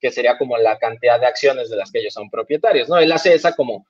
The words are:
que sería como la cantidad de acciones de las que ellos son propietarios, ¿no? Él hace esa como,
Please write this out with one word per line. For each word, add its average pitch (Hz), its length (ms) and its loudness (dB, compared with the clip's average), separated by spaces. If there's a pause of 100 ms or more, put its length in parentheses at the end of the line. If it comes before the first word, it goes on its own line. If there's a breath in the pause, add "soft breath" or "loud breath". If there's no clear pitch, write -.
que 127 100 -2
sería 120 260 0
como 120 220 -4
la 110 200 2
cantidad 117 420 0
de 123 60 2
acciones 123 440 0
de 110 60 -6
las 98 160 -8
que 113 80 -2
ellos 104 140 -8
son 104 140 -14
propietarios, 147 600 -2
¿no? 175 100 2
Él 160 140 4
hace 165 200 2
esa 165 220 2
como, 117 340 -6